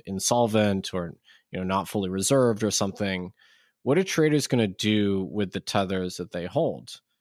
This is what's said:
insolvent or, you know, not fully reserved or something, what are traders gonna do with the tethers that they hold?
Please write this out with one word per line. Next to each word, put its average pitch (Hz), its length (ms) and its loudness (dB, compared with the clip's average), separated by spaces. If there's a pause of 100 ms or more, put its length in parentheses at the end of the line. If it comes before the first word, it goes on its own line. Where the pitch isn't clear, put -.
insolvent 104 880 2
or, 87 220 -4 (360)
you 92 60 -6
know, 92 80 -4
not 95 220 0
fully 98 220 -2
reserved 110 540 2
or 107 60 2
something, 95 640 -4 (480)
what 135 160 2
are 190 60 2
traders 151 420 2
gonna 117 220 2
do 98 640 0
with 101 200 -2
the 101 80 -4
tethers 95 580 -2
that 92 140 -10
they 87 140 -6
hold? 110 560 -4 (200)